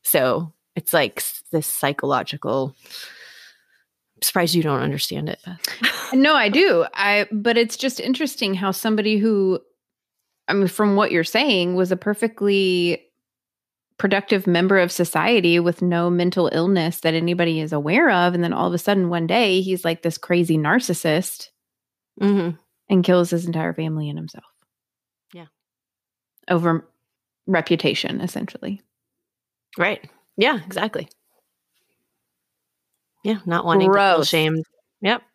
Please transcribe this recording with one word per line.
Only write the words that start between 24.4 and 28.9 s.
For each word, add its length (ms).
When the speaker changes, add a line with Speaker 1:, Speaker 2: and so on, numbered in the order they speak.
Speaker 1:
Yeah. 140
Speaker 2:
Over 400
reputation, 760
essentially. 600